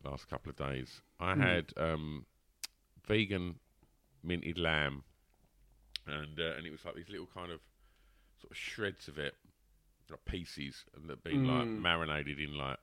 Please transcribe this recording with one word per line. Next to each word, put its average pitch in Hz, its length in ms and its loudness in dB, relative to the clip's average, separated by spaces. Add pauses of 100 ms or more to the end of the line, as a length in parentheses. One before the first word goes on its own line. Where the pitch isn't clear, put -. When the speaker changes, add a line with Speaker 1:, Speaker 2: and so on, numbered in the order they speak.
Speaker 1:
last 69 260 -6
couple 71 200 -4
of 67 60 -10
days. 67 460 -2 (180)
I 90 160 4
Speaker 2:
Hmm. - 60 4
Speaker 1:
had, 87 360 4
um, 78 480 0 (800)
vegan 95 540 2 (640)
minted 85 340 0
lamb, 76 460 4 (1040)
and, 76 320 -4
uh, 82 180 0
and 80 80 -8
it 76 60 -8
was 80 140 -14
like 85 100 -6
these 82 140 -12
little 90 240 -8
kind 87 180 -8
of 80 80 -8 (840)
sort - 100 -20
of - 60 -12
shreds - 500 -4
of 73 120 -10
it, 71 160 -2 (720)
like - 160 -12
pieces, 76 580 -6 (120)
and 78 140 -12
they've 67 140 -8
been, 131 240 4
like, 123 200 4
Speaker 2:
Mm. 110 140 -2
Speaker 1:
marinated 76 580 4
in, 73 180 -2
like, 67 260 -2